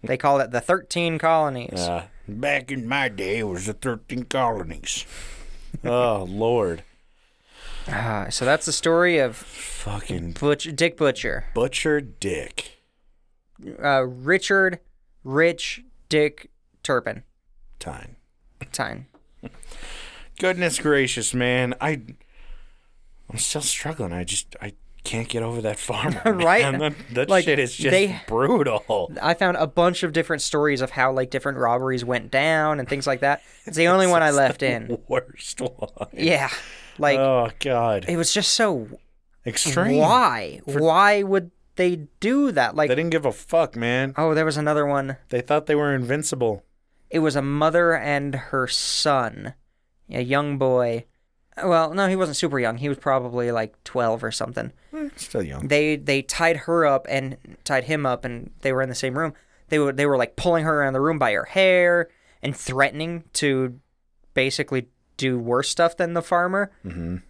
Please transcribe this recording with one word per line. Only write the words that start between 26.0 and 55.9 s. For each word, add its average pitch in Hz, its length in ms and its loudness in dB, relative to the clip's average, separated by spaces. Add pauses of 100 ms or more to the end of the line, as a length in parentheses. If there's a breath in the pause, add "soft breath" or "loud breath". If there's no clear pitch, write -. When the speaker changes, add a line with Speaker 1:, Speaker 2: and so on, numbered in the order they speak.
Speaker 1:
<laughs> - 20 -14 (100)
Right? 175 280 4
Speaker 2:
man. 139 180 0
That, 147 140 -2 (200)
that 127 140 0
Speaker 1:
Like, 185 160 4
Speaker 2:
shit 147 140 2
is 127 180 0
just 170 140 0
Speaker 1:
they 185 360 2
Speaker 2:
brutal. 117 920 2
Speaker 1:
I 160 140 2
found 175 240 2
a 160 80 2
bunch 175 360 2
of 170 100 -2
different 156 280 0
stories 147 400 0
of 131 100 -2
how, 131 220 2
like, 131 180 0
different 135 280 -4
robberies 127 460 0
went 120 260 -2
down 151 500 2
and 120 80 -6
things 139 180 -2
like 135 140 0
that. 139 220 0 (240 soft breath)
It's 185 100 -8
the 165 120 6
only 185 180 6
Speaker 2:
<laughs> - 0 -
This 180 60 6
Speaker 1:
one 165 100 6
I 156 80 6
Speaker 2:
is 143 60 4
Speaker 1:
left 135 240 4
Speaker 2:
the 135 120 2
Speaker 1:
in. 113 260 -4 (100)
Speaker 2:
worst - 520 -6
one. - 520 -8
Speaker 1:
Yeah. 156 360 2 (500 loud breath)
Like, 143 200 4
Speaker 2:
Oh, 131 320 4 (100)
God. 117 480 2
Speaker 1:
it 175 80 0
was 165 160 0
just 208 220 2
so 156 340 0 (580)
Speaker 2:
Extreme. 160 520 2
Speaker 1:
why? 151 600 2 (100)
Speaker 2:
For 143 100 0
Speaker 1:
Why 196 420 6
would 190 280 0 (260)
they 180 300 0 (140)
do 262 320 2
that? 120 240 2
Like, 151 120 2
Speaker 2:
They 127 60 4
didn't 165 160 0
give 156 160 0
a 120 60 2
fuck, 160 440 0
man. 127 400 0
Speaker 1:
oh, 160 160 2
there 156 120 2
was 156 120 0
another 147 300 2
one. 135 300 -2 (120)
Speaker 2:
They 123 120 0
thought 151 260 0
they 156 80 2
were 147 200 2
invincible. 127 720 -2 (460)
Speaker 1:
It 165 80 0
was 151 180 2
a 143 60 0
mother 160 520 2
and 143 400 -2
her 131 340 -4
son, 117 840 -2 (560)
a 117 120 -4
young 143 340 0
boy. 123 480 2 (580)
Well, 165 320 2
no, 196 140 2
he 190 80 2
wasn't 165 200 0
super 143 220 0
young. 117 200 0
He 143 100 -4
was 139 100 -2
probably, 123 540 0
like, 113 320 -2
twelve 117 400 0
or 113 80 -4
something. 120 400 -6 (200)
Speaker 2:
Eh, 294 220 -8
still - 280 -6
young. 80 260 -6
Speaker 1:
They, 151 260 2